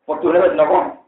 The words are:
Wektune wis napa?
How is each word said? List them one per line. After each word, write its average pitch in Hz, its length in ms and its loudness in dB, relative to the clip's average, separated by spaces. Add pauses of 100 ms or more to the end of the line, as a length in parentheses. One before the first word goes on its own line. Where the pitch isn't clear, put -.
Wektune 165 320 0
wis 175 160 0
napa? 170 400 0 (100)